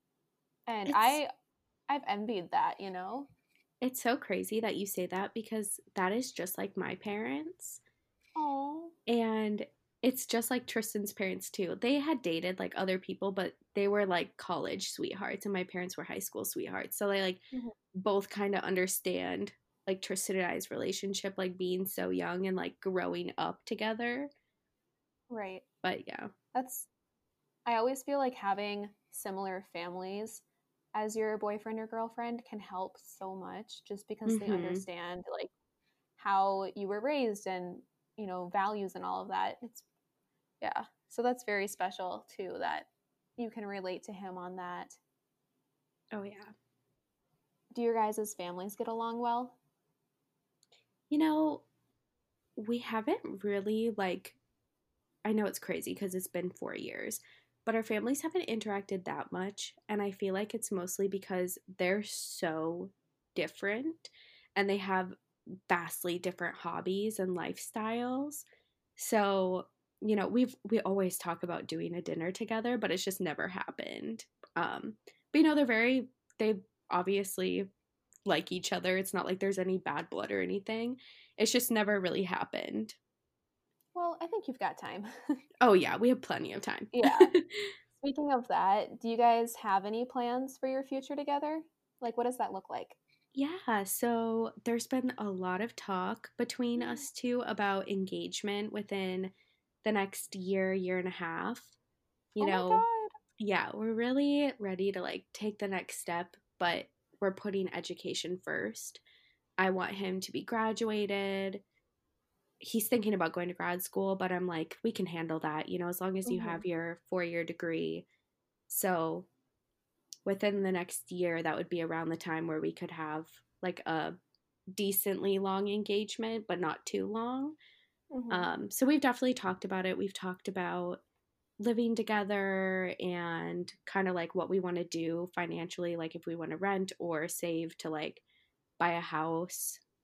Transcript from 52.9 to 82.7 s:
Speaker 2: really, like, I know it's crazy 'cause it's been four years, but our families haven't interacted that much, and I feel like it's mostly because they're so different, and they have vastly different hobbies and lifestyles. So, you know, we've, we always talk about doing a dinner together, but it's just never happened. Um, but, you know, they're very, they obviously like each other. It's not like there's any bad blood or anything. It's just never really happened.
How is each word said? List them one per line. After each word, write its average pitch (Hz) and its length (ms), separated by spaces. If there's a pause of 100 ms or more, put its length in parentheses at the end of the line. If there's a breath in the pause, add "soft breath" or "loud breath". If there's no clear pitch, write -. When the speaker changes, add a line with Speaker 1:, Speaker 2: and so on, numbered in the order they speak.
Speaker 2:
really, 208 520
like, 190 400 (880)
I 214 80
know 214 140
it's - 140
crazy 170 340
'cause 185 200
it's 185 140
been 180 220
four - 260
years, - 440 (460 loud breath)
but 214 100
our 226 80
families 220 380
haven't 330 260
interacted 202 560
that 147 280
much, 190 420 (140)
and 208 140
I 202 100
feel 190 220
like 214 200
it's 220 180
mostly 190 360
because 185 500 (100)
they're 185 360
so 170 880 (420)
different, 214 760 (460 loud breath)
and 196 140
they 196 80
have 190 360 (540)
vastly 175 500
different 175 380
hobbies 196 640
and 185 160
lifestyles. 240 1080 (520 soft breath)
So, 196 720 (340)
you 214 140
know, 190 120
we've, 247 360
we 220 160
always 190 380
talk 170 260
about 170 240
doing 170 260
a 175 80
dinner 165 300
together, 226 460
but 208 140
it's 190 120
just 190 160
never 175 280
happened. - 800 (300)
Um, - 420 (340 loud breath)
but, 294 80
you 320 40
know, 302 120
they're 285 100
very, 240 440 (280)
they 214 240 (280)
obviously 190 800 (560)
like 175 260
each 180 200
other. 185 260
It's 190 160
not 175 120
like 190 140
there's 196 180
any 185 200
bad 160 320
blood - 220
or 196 100
anything. 220 580 (380 loud breath)
It's 220 140
just 247 180
never 208 300
really 185 240
happened. - 720 (1000)